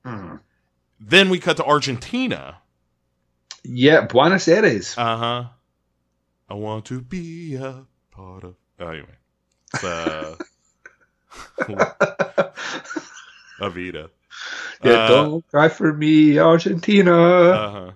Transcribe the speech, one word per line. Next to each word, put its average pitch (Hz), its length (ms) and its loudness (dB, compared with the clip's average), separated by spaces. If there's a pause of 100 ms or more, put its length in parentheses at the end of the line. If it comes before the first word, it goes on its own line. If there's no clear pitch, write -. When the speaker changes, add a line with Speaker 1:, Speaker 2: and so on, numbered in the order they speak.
Speaker 1:
Mm. 98 360 -14 (580)
Speaker 2:
Then 175 300 2
we 185 100 -2
cut 165 180 -2
to 156 80 -4
Argentina, 139 920 -4 (1120)
Speaker 1:
Yeah, 123 380 2
Buenos 165 400 2
Aires. 160 500 0
Speaker 2:
Uh-huh. 117 480 -4 (1040)
I 107 40 -14
want 107 320 -10
to 127 160 -12
be 165 540 -12
a 131 300 -12 (260)
part 92 340 -20
of, 90 100 -20 (240)
oh, 90 80 -12
anyway. 80 200 -14 (680)
It's, - 100 -8
uh, 80 520 -8 (1200)
<laughs> - 100 -6 (1900)
Evita. 90 500 -10 (760)
Speaker 1:
Yeah, 123 80 4
Speaker 2:
Uh, 113 160 4
Speaker 1:
"Don't 151 400 2
cry 147 220 2
for 160 240 -2
me, 151 460 4
Argentina." 175 720 4
Speaker 2:
Uh-huh. 170 840 4